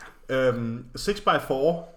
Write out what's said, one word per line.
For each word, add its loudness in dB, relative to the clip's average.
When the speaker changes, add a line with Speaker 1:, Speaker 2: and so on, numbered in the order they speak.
Speaker 1:
Ja. 2
Speaker 2:
Øhm, -2
six -2
by 2
four, 2